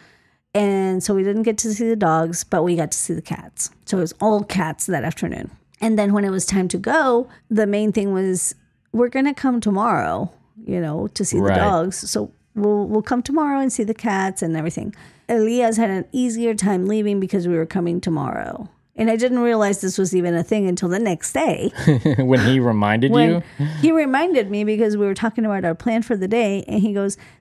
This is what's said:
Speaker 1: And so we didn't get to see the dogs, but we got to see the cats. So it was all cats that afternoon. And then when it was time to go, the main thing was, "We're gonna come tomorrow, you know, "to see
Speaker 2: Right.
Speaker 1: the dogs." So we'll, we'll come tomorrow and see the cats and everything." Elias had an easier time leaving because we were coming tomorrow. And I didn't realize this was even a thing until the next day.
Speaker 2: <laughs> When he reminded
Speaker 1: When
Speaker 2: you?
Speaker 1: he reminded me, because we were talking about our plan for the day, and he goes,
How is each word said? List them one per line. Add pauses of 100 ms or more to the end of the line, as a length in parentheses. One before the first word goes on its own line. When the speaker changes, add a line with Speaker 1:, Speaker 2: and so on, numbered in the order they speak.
(540)
Speaker 1:
And
so
we
didn't
get
to
see
the
dogs,
but
we
got
to
see
the
cats. (160)
So
it
was
all
cats
that
afternoon. (300)
And
then
when
it
was
time
to
go, (220)
the
main
thing
was, (380)
"We're
gonna
come
tomorrow, (360)
you
know,
"to
see
Speaker 2:
Right.
Speaker 1:
the
dogs."
So (220)
we'll,
we'll
come
tomorrow
and
see
the
cats
and
everything." (340)
Elias
had
an
easier
time
leaving
because
we
were
coming
tomorrow. (260)
And
I
didn't
realize
this
was
even
a
thing
until
the
next
day. (240)
Speaker 2:
<laughs>
When
he
reminded
Speaker 1:
When (280)
Speaker 2:
you? (140)
Speaker 1:
he
reminded
me,
because
we
were
talking
about
our
plan
for
the
day,
and
he
goes, (240)